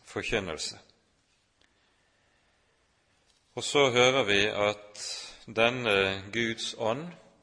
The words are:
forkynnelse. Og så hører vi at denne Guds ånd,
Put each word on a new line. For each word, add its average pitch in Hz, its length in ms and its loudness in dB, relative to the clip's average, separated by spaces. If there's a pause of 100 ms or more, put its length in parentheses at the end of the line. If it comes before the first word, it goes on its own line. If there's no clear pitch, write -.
forkynnelse. 95 720 -6 (2750)
Og 120 80 -6
så 143 260 4
hører 123 380 4
vi 101 200 4
at 104 560 -2 (420)
denne 107 760 2 (100)
Guds 113 460 -4
ånd, 120 300 -4 (340)